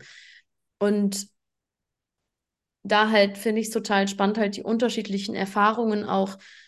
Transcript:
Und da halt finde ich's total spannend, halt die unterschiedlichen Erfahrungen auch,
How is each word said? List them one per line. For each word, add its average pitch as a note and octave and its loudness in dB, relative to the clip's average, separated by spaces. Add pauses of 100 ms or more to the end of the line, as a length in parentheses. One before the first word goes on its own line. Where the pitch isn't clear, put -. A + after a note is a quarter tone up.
(800)
Und G3+ 0 (1600)
da G#3+ 2
halt G3+ 4
finde A3 0
ich's A3 -4
total G3+ 0
spannend, G3+ 0
halt G3+ -2
die - -10
unterschiedlichen A3 -2
Erfahrungen G#3 0
auch, G3 -2 (300)